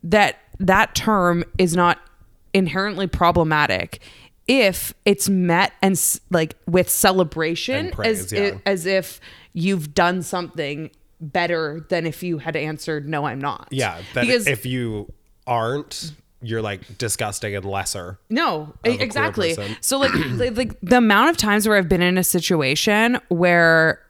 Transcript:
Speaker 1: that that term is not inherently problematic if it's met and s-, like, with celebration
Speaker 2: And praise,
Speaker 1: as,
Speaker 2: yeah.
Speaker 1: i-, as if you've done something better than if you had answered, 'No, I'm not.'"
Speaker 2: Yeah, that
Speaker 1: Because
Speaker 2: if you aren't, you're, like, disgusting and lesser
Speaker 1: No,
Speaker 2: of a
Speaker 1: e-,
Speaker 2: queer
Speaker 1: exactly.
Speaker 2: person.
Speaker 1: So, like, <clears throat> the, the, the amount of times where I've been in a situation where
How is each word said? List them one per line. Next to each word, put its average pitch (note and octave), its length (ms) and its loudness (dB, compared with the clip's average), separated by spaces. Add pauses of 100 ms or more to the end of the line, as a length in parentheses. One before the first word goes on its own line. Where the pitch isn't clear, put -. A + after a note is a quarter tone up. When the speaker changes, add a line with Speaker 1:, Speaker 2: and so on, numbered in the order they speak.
Speaker 1:
that F3 360 2 (200)
that F#3+ 360 2
term F3 500 2 (140)
is F3 180 2
not F3 220 4 (540)
inherently F#3+ 540 0
problematic D#3+ 960 2 (460)
if A3+ 460 2 (140)
it's G3+ 240 2
met F3+ 500 2
and F#3+ 120 4
s-, - 280 -2 (100)
like, D#3+ 240 0 (120)
with F3 240 2
celebration F#3 960 0
Speaker 2:
And F4+ 80 -8
praise, A3 320 -2
Speaker 1:
as, - 60 -8
Speaker 2:
yeah. G#3 80 0 (160)
Speaker 1:
i-, - 100 -14
as F#3 180 -2
if F#3+ 340 -2 (360)
you've E3 400 -2
done F3+ 280 2
something D#3 680 -8 (280)
better D#3+ 680 -4
than E3+ 180 0
if D#3 160 -6
you F3 160 -4
had D3 160 -8
answered, D3+ 540 -6
'No, D3 160 -4
I'm C3+ 160 -6
not.'" C#3 300 -8
Speaker 2:
Yeah, A2+ 260 -4 (160)
that B2 140 -2
Speaker 1:
Because A#3 200 2
Speaker 2:
if C3 200 -2
you A#2 440 -6 (360)
aren't, B2+ 680 -4 (300)
you're, A2+ 200 -6
like, G2+ 360 -10
disgusting G#2 580 -6
and F#2+ 80 -8
lesser F#2+ 540 -6 (100)
Speaker 1:
No, A3+ 320 -2
Speaker 2:
of D3+ 80 -14 (160)
a A#3 60 2
Speaker 1:
e-, B3 60 2
Speaker 2:
queer B3+ 100 -2
Speaker 1:
exactly. G#3+ 500 -2
Speaker 2:
person. G#2 240 -8
Speaker 1:
So, - 180 -2
like, C4+ 140 2
<clears throat> B2+ 240 -2
the, B3 140 -2
the, A3 320 -6
the A#3 160 6
amount A3+ 320 4
of E4+ 80 -2
times G#3+ 280 2
where G#3+ 120 4
I've F3+ 100 0
been F3 140 2
in F3+ 160 2
a F3+ 60 0
situation F#3 960 2 (100)
where E3 800 4